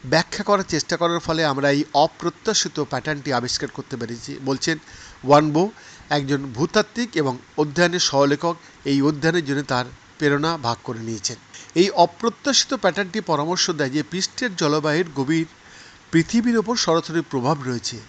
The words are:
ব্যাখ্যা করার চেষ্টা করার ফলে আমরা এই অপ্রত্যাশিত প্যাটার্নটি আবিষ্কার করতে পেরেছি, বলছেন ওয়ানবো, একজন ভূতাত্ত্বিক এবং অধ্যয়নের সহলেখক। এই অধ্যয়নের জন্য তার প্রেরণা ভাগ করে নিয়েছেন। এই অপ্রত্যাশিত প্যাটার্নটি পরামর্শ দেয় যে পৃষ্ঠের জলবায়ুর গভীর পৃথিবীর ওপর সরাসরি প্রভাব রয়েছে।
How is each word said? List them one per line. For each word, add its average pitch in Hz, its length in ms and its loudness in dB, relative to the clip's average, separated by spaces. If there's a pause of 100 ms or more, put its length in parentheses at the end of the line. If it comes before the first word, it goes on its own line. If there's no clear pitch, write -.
(120)
ব্যাখ্যা 165 360 0
করার 196 240 2
চেষ্টা 165 280 -2
করার 170 260 0
ফলে 160 140 0 (100)
আমরা 139 240 0
এই 147 80 0 (220)
অপ্রত্যাশিত - 720 -4 (140)
প্যাটার্নটি 139 380 -6 (100)
আবিষ্কার 120 380 -4
করতে 135 240 -10
পেরেছি, 117 300 -10 (180)
বলছেন 147 280 -2 (500)
ওয়ানবো, 151 360 6 (540)
একজন 139 240 0 (140)
ভূতাত্ত্বিক 208 540 -2 (120)
এবং 135 120 0 (280)
অধ্যয়নের 170 480 2
সহলেখক। 147 460 2 (360)
এই 139 80 4 (100)
অধ্যয়নের 160 400 0
জন্য 143 120 0 (120)
তার 123 120 0 (320)
প্রেরণা 147 340 0 (140)
ভাগ 117 120 0 (100)
করে 113 200 -8
নিয়েছেন। 113 300 -8 (440)
এই 196 60 6 (180)
অপ্রত্যাশিত - 680 -2 (120)
প্যাটার্নটি 185 380 0
পরামর্শ 165 440 -2 (140)
দেয় 135 160 -2
যে 151 60 0 (100)
পৃষ্ঠের 196 400 -4 (100)
জলবায়ুর 156 480 0 (100)
গভীর 160 280 0 (640)
পৃথিবীর 226 500 2
ওপর 226 140 -2 (100)
সরাসরি 165 360 0 (100)
প্রভাব 139 260 0 (120)
রয়েছে। 120 280 -6 (120)